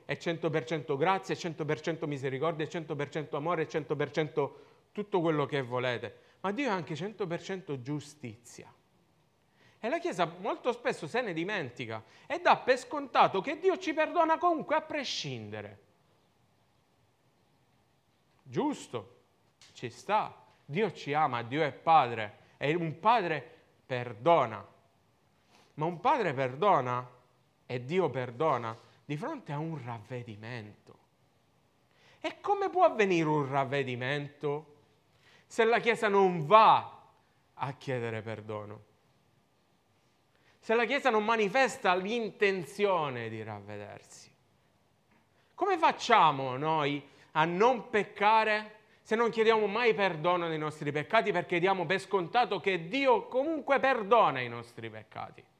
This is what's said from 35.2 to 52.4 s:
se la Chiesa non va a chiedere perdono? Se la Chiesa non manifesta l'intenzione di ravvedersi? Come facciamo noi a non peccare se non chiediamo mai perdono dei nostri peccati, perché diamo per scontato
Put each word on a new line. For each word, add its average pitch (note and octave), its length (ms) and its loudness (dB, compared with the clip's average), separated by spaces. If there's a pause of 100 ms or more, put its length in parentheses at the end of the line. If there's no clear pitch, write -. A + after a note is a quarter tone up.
se - 180 0
la A3+ 140 4
Chiesa A3 300 0
non F#3 380 4
va F3 560 6 (520)
a C3+ 200 -6
chiedere A#2 480 -4
perdono? G#2+ 720 -12 (1700)
Se - 160 -2
la A#3 120 4
Chiesa C4 240 2
non G#3+ 140 2
manifesta G#3+ 680 2
l'intenzione F#3+ 1300 -2
di A2 140 -10
ravvedersi? G#2 880 -14 (1200)
Come F#4 220 0
facciamo E3 800 4
noi D3 500 0 (260)
a D#3 120 4
non G3+ 460 2
peccare G#3+ 840 2 (260)
se - 140 0
non A#3 120 4
chiediamo A3 380 4
mai A3 260 2
perdono F3 560 2
dei D#3+ 80 -2
nostri D3+ 340 -4
peccati, F#3+ 400 2
perché F3 280 0
diamo F#3 260 2
per F#3 140 0
scontato F#3+ 640 0